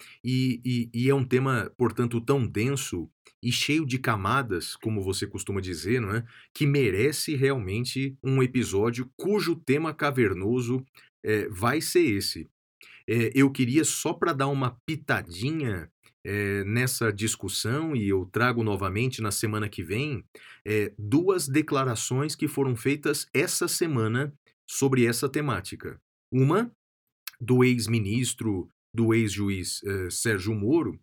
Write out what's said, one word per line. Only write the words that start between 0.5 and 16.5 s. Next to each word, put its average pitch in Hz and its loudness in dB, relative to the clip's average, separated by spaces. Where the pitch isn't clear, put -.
e, 120 -2
e 123 0
é 139 6
um 135 2
tema, 127 0
portanto, 117 0
tão 131 2
denso 107 -2
e 120 0
cheio 156 0
de 127 -2
camadas, 107 -2
como 110 -2
você 95 -2
costuma 98 -6
dizer, 92 -2
não 101 -2
é? 113 -2
Que - 0
merece 139 2
realmente 131 -2
um 135 2
episódio 120 0
cujo 170 0
tema 151 0
cavernoso, 123 0
eh, 107 0
vai 117 0
ser 170 2
esse. 98 -2
Eh, 113 2
eu 135 6
queria, 139 2
só - -2
pra 175 0
dar 135 0
uma 135 -2
pitadinha, 117 -4
eh, 101 -2